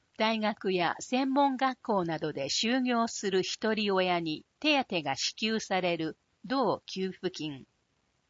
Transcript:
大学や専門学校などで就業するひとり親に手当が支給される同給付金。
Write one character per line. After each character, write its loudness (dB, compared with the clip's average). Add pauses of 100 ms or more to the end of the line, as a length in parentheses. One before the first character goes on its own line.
(180)
大 0
学 -2
や 2
専 0
門 4
学 -2
校 0
な -2
ど -2
で -4
就 0
業 2
す -4
る 4
ひ -6
と 0
り 2
親 4
に -4 (160)
手 2
当 -2
が -2
支 -4
給 0
さ 0
れ 0
る -4 (300)
同 0
給 -4
付 -6
金。 -8 (640)